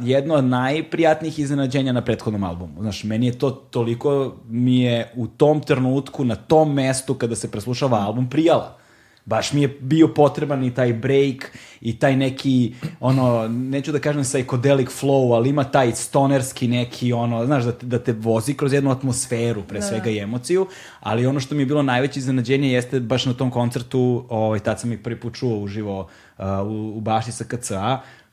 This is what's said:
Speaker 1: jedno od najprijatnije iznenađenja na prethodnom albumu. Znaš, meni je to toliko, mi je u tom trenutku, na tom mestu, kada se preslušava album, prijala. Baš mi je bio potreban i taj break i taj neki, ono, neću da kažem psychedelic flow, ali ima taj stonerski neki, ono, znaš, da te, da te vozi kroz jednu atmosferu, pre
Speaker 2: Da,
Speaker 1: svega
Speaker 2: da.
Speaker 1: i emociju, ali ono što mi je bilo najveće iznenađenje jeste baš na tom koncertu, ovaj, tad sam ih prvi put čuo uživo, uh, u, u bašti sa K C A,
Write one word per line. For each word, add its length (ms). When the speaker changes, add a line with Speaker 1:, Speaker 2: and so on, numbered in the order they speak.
Speaker 1:
jedno 340
od 100
najprijatnije 920
iznenađenja 560
na 100
prethodnom 420
albumu. 360
Znaš, 240
meni 220
je 80
to 180
toliko, 840
mi 340
je 360
u 120
tom 340
trenutku, 640
na 120
tom 360
mestu, 400
kada 220
se 160
preslušava 480
album, 300
prijala. 480
Baš 300
mi 80
je 80
bio 400
potreban 540
i 80
taj 240
break 560
i 120
taj 220
neki, 580
ono, 500
neću 420
da 80
kažem 240
psychedelic 720
flow, 360
ali 180
ima 140
taj 280
stonerski 760
neki, 460
ono, 320
znaš, 180
da 80
te, 140
da 140
te 140
vozi 400
kroz 200
jednu 180
atmosferu, 720
pre 160
Speaker 2:
Da, 20
Speaker 1:
svega 220
Speaker 2:
da. 60
Speaker 1:
i 100
emociju, 480
ali 240
ono 140
što 160
mi 60
je 40
bilo 180
najveće 360
iznenađenje 500
jeste 300
baš 260
na 80
tom 180
koncertu, 800
ovaj, 300
tad 200
sam 120
ih 80
prvi 180
put 160
čuo 240
uživo, 420
uh, 100
u, 360
u 40
bašti 300
sa 120
K 140
C 180
A, 260